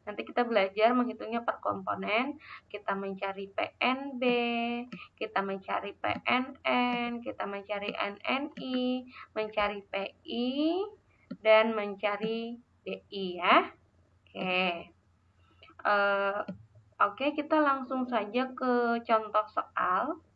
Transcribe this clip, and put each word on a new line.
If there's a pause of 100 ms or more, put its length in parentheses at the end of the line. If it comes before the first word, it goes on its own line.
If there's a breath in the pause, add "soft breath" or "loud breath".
Nanti
kita
belajar
menghitungnya
per
komponen. (320 loud breath)
Kita
mencari
P
N
B, (920 loud breath)
kita
mencari
P (200)
N
N,
kita
mencari
N
N
I, (320 loud breath)
mencari
P (320)
I, (640 soft breath)
dan
mencari (240)
D (260)
I, (120)
ya. (560)
Oke. (960 loud breath)
Eh, (560)
oke, (120)
kita
langsung
saja
ke
contoh
soal. (180)